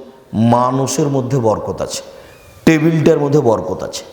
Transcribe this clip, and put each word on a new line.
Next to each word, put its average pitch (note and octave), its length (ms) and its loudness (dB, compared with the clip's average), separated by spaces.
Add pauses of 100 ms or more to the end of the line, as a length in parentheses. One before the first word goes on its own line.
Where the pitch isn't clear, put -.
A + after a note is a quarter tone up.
(340)
মানুষের B2 760 0
মধ্যে C3+ 300 -2
বরকত G2 440 -2
আছে, - 200 -8 (640)
টেবিলটার D#3+ 540 4
মধ্যে C#3 200 2
বরকত A2 440 0
আছে - 300 -12